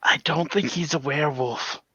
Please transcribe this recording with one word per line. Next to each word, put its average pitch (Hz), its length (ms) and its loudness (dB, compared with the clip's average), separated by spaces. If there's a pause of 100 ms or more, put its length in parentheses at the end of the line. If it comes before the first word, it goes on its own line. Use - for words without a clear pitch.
I - 160 4
don't 165 340 0
think 185 200 0
he's 165 220 -2
a 165 60 2
werewolf. 135 800 -2 (140)